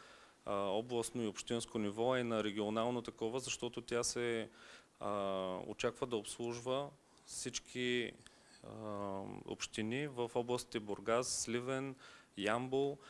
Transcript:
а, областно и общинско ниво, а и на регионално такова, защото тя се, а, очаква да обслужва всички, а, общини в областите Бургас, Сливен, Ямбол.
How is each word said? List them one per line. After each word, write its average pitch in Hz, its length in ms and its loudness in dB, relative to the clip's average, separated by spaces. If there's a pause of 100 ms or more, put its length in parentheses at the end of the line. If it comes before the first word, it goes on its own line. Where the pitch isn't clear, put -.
(460)
а, 101 100 2
областно 113 680 2
и 110 40 2
общинско 113 520 0
ниво, 110 340 4
а 127 60 4
и 123 40 2
на 113 200 2
регионално 110 580 2
такова, 117 380 -2
защото 120 420 -2
тя 120 220 2
се, 117 460 0 (500)
а, 95 680 0
очаква 117 400 0
да 120 80 0
обслужва 120 760 -2 (360)
всички, 123 840 0 (520)
а, 110 60 -12 (760)
общини 113 640 -2
в 120 280 -2
областите 120 440 0
Бургас, 104 640 2
Сливен, 131 540 -2 (420)
Ямбол. 127 600 4 (120)